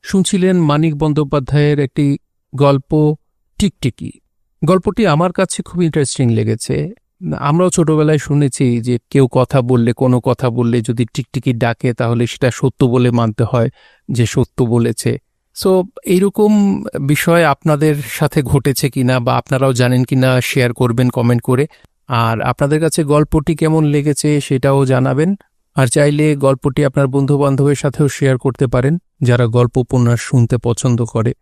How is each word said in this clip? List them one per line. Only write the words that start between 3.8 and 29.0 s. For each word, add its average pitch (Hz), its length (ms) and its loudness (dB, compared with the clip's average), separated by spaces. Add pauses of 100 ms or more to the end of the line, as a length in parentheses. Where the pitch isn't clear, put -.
গল্পটি 190 420 0
আমার 170 240 2
কাছে 190 320 -4
খুব 175 200 -4
ইন্টারেস্টিং 143 460 0
লেগেছে। 123 640 -2 (460)
আমরাও 160 300 0
ছোটবেলায় 156 480 2
শুনেছি 135 640 0
যে 123 180 -2 (100)
কেউ 135 180 2
কথা 131 340 0
বললে, 120 320 0
কোনো 127 260 2
কথা 123 300 -2
বললে 120 320 -2
যদি 117 320 -2
টিকটিকি 131 400 -4
ডাকে, 117 400 -2
তাহলে 117 340 -2
সেটা 123 260 -2
সত্য - 320 0
বলে 123 260 2
মানতে 117 320 0
হয় 117 260 0 (420)
যে 117 140 0
সত্য - 380 -2
বলেছে। 117 540 -2 (460)
So, 185 220 2 (200)
এইরকম 202 800 2 (180)
বিষয় 160 420 2
আপনাদের 151 520 0
সাথে 147 460 -4
ঘটেছে 135 480 0
কিনা 127 300 -2
বা 123 180 -2
আপনারাও 135 360 0
জানেন 123 300 2
কিনা, 131 380 0
শেয়ার 120 320 -2
করবেন 123 360 0
কমেন্ট 120 340 0
করে। 127 240 0 (400)
আর 113 340 -2
আপনাদের 143 380 -2
কাছে 160 240 -2
গল্পটি 151 520 0
কেমন 156 300 0
লেগেছে, 147 560 0
সেটাও 139 440 0
জানাবেন। 135 500 0 (400)
আর 135 120 2
চাইলে 147 480 2
গল্পটি 139 500 0
আপনার 139 220 0
বন্ধু-বান্ধবের 139 680 2
সাথেও 147 320 -2
শেয়ার 131 300 0
করতে 135 300 -2
পারেন, 135 300 0 (240)